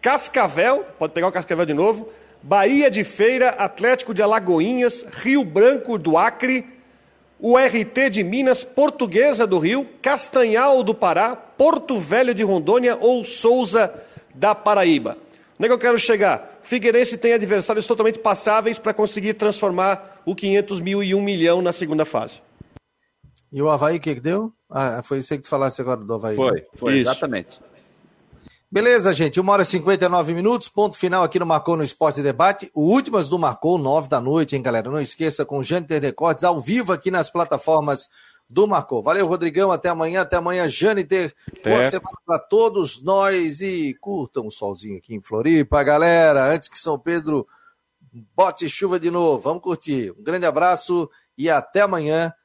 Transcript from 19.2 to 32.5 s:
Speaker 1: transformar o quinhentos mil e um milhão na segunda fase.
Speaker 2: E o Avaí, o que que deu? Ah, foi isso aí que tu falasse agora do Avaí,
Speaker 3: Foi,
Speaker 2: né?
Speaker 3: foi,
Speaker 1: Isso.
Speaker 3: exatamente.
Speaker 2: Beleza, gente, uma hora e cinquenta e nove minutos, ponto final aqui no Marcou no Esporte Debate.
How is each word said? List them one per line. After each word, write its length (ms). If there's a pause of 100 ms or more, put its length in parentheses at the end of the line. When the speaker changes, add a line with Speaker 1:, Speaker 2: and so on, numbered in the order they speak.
Speaker 1:
transformar 880
o 120
quinhentos 440
mil 240
e 120
um 60
milhão 400
na 120
segunda 320
fase. 360 (1120)
Speaker 2:
E 100
o 80
Avaí, 280
o 20
que 160
que 60
deu? 320 (160)
Ah, 340
foi 140
isso 160
aí 60
que 40
tu 60
falasse 320
agora 180
do 140
Avaí, 220
Speaker 3:
Foi, 160
Speaker 2:
né? 100 (160)
Speaker 3:
foi, 160
Speaker 1:
Isso. 160
Speaker 3:
exatamente. 500 (1120)
Speaker 2:
Beleza, 440
gente, 260
uma 140
hora 80
e 40
cinquenta 400
e 40
nove 240
minutos, 340
ponto 300
final 260
aqui 160
no 60
Marcou 320
no 60
Esporte 380
Debate. 520